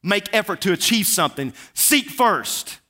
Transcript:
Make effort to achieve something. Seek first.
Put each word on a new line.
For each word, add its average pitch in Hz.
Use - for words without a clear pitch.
Make 202
effort 196
to 190
achieve 214
something. 139
Seek -
first. -